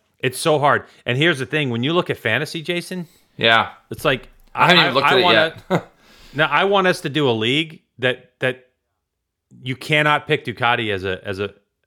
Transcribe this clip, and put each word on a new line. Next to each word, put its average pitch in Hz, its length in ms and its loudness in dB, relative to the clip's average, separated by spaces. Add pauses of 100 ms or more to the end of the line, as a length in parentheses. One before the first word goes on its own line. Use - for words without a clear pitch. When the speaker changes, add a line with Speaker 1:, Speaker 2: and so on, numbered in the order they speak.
(200)
Speaker 1:
It's 127 200 -4
so 151 200 2
hard. 131 260 2 (200)
And 123 120 -2
here's 156 220 2
the 131 60 -6
thing. 151 260 -2
When 117 120 -2
you 143 100 -2
look 175 160 0
at 123 80 -6
fantasy, 135 440 -4
Jason, 175 460 -8 (300)
Speaker 2:
Yeah. 113 320 4 (220)
Speaker 1:
it's - 120 -8
like, 139 240 -2 (280)
Speaker 2:
I 127 140 0
haven't 175 100 6
Speaker 1:
I, - 40 6
Speaker 2:
even 175 120 0
looked 139 120 2
Speaker 1:
I 165 60 4
Speaker 2:
at 190 60 4
it - 40 4
Speaker 1:
wanna, 165 320 2 (140)
Speaker 2:
yet. - 180 -2 (240)
<laughs> - 220 -20
Speaker 1:
now, 147 140 0
I 151 180 2
want 196 220 2
us 175 140 0
to 156 80 -6
do 143 200 0
a - 20 2
league 135 500 -2 (180)
that, 127 400 -4
that 127 300 -6 (920)
you 127 140 -8
cannot 151 520 0
pick 151 180 -2
Ducati 117 480 -2
as 95 120 -6
a, 92 200 -6
as 98 140 -6
a, 101 140 -6 (340)